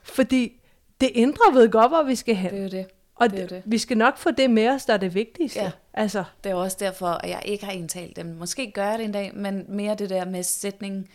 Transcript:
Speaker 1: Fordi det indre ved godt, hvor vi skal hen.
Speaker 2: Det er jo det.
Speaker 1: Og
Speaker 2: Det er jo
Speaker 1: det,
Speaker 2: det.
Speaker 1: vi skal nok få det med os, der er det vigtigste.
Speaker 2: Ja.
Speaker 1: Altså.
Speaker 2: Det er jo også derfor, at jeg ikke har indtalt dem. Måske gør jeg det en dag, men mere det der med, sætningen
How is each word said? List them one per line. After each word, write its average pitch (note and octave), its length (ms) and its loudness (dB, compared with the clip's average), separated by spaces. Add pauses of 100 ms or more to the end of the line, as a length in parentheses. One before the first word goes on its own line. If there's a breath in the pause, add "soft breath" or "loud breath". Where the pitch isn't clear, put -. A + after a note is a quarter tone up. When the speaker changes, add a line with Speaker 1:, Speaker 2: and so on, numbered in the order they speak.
Speaker 1:
Fordi - 580 0 (400)
det C4 140 4
indre B3 300 4 (100)
ved A#3 160 8
godt, A3+ 200 6
hvor D#4+ 120 4
vi C4 120 2
skal A3+ 220 0
hen. F#3 140 -2
Speaker 2:
Det G3 80 -8
er G3 40 -6
jo G3 60 -6
det. F#3 180 -8 (280)
Speaker 1:
Og A#3+ 160 4
Speaker 2:
Det G3 80 -6
er F#3+ 40 -4
jo F3+ 60 -8
Speaker 1:
det, - 20 -10
Speaker 2:
det. F3+ 160 -12
Speaker 1:
vi A3 120 2
skal A#3 200 -2
nok A#3 200 4
få - 120 0
det C4 200 4
med A3 180 4
os, C4+ 160 0
der - 80 2
er G#3 60 2
det F#3 160 -4
vigtigste. A3+ 480 -4
Speaker 2:
Ja. F#3+ 80 -4 (240)
Speaker 1:
Altså. G3+ 300 -2 (200)
Speaker 2:
Det G3 60 -4
er F#3+ 40 0
jo F3+ 80 -2
også F#3 180 -4
derfor, F#3+ 260 -4
at F3 240 -4
jeg F3+ 140 -8
ikke G3+ 200 -6
har G3+ 80 -8
indtalt F3 440 -10
dem. E3 100 -10
Måske F3 440 -8
gør G3+ 200 -4
jeg A3+ 80 -2
det A3+ 60 -6
en G#3 80 -6
dag, G3+ 220 -6
men G3 340 -6
mere G3+ 260 -4
det G3+ 160 -6
der F#3 140 -2
med, F3+ 180 -6
sætningen G3 720 -6